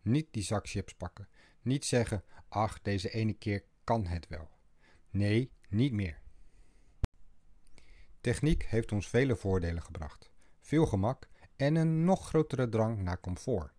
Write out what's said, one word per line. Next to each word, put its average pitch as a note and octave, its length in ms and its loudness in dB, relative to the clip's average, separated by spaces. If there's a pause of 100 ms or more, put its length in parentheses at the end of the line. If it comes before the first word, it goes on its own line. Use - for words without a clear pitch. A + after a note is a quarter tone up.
Niet C#3+ 280 2
die G#2 120 -4
zak G2+ 260 -2
chips - 260 -6
pakken. - 340 -12 (340)
Niet C3+ 220 -2
zeggen: A2+ 400 0 (240)
"Ach, G#2+ 340 -2
deze G2 280 0
ene A2 220 0
keer G2+ 320 -4 (200)
kan A2+ 220 2
het E2+ 220 -4
wel." D#2 200 -10 (640)
Nee, G#2 420 2 (160)
niet A#2+ 240 2
meer. G2 280 -4 (2000)
Techniek D3 420 2
heeft - 300 0
ons G2+ 160 -2
vele B2 280 2
voordelen E2+ 460 0
gebracht. - 480 -12 (300)
Veel D3+ 260 2
gemak A2 420 0 (280)
en C#3+ 180 2
een D#3+ 300 4
nog F#3 240 2
grotere C3+ 400 2
drang A2 340 2
naar F#2 180 -2
comfort. F2+ 580 -4